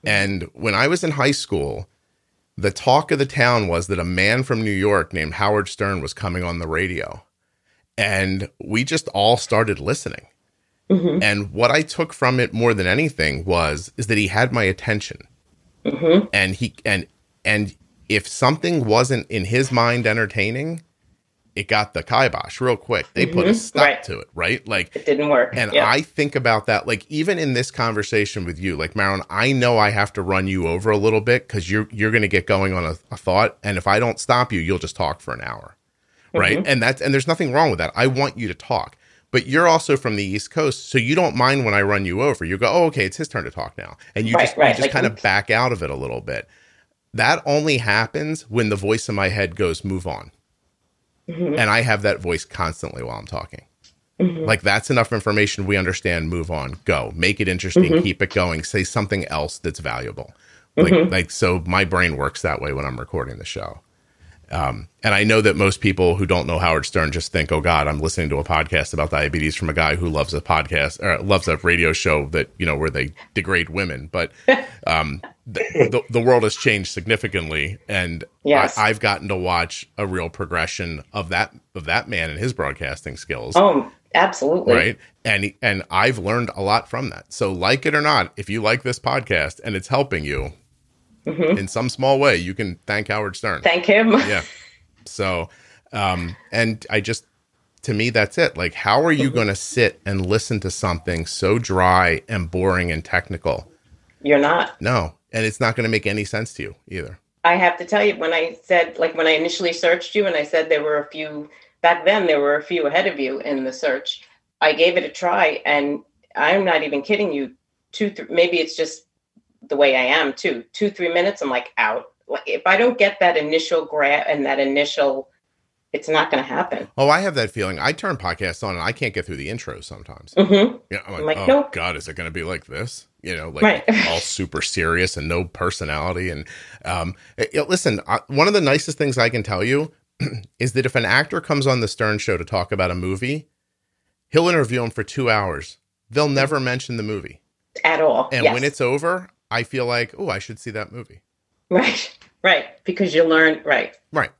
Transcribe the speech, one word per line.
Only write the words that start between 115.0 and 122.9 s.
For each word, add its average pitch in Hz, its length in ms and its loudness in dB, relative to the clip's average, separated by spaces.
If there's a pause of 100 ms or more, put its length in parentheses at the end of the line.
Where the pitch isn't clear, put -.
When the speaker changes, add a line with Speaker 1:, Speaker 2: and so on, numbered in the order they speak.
Speaker 2:
a - 60 -8
try, 175 560 0
and 143 340 0 (360)
I'm 185 300 2
not 160 180 2
even 143 180 -4
kidding 202 320 -2
you, 135 200 -6 (380)
two, 208 180 -2
th-, 180 200 -12
maybe 175 300 2
it's 156 160 -4
just - 280 -6 (580)
the 139 160 -4
way 139 180 6
I 127 80 4
am 139 300 2
too. 117 300 -4 (100)
Two, 208 160 0
three 175 240 -4
minutes, 185 280 0
I'm 143 80 -2
like, 123 280 -2
out. 117 340 0 (160)
Like, 135 200 -6
if - 180 -2
I 190 120 4
don't 240 200 2